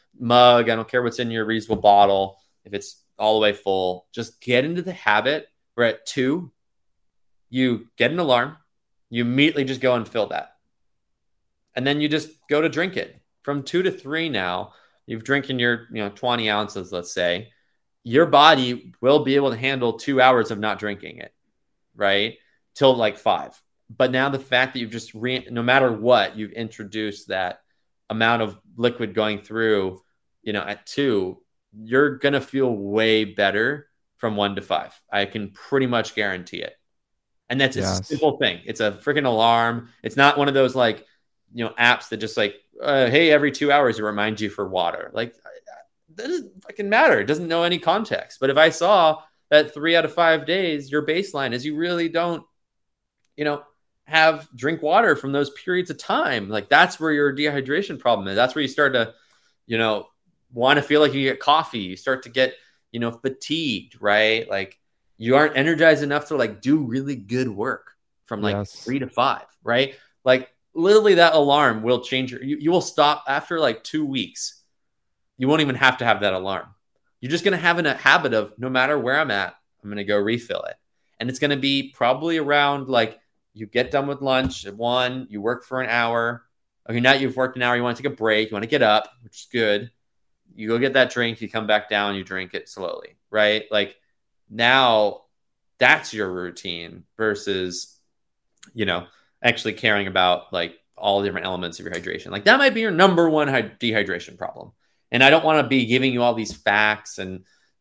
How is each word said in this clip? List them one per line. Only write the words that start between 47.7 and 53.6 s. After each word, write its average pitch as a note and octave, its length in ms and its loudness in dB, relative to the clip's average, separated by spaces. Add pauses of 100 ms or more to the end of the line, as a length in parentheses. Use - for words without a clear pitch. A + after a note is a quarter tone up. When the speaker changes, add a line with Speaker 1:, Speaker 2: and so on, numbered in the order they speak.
Speaker 1:
context. F3 600 -2
But C3+ 100 0
if C#3 80 0
I D#3+ 120 8
saw E3 520 2 (280)
that D3+ 240 4
three E3 220 0
out D#3+ 100 4
of D3+ 80 -6
five D#3+ 320 2
days, D#3 460 -4
your D3 140 -2
baseline D3+ 480 -4
is B2 120 -6
you D3+ 100 -6
really E3+ 340 -2
don't, E3 340 -2 (920)
you D3 100 -6
know, D3 180 -4 (420)